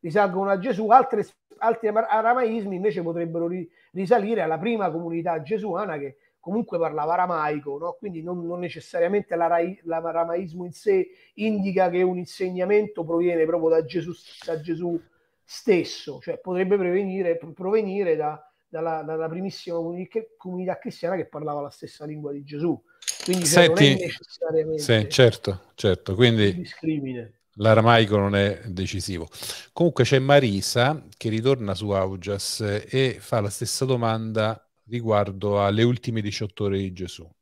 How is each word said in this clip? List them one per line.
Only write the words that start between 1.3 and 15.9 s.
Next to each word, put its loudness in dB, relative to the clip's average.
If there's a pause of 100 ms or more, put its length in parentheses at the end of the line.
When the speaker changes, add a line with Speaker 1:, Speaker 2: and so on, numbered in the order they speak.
Speaker 1:
altri 0
ama-, 0
aramaismi 2
invece -2
potrebbero -2
ri-, -6 (240)
risalire 0
alla -2
prima -2
comunità -4
gesuana -4
che -10 (200)
comunque -4
parlava -2
aramaico, -2
no? -6
Quindi -10
non, -6
non -6
necessariamente -2
l'arai-, 2
l'aramaismo -4
in -12
sé 0 (260)
indica 2
che 2
un 2
insegnamento 0
proviene 2
proprio 2
da 4
Gesù, -6 (320)
da -6
Gesù -4 (440)
stesso, -2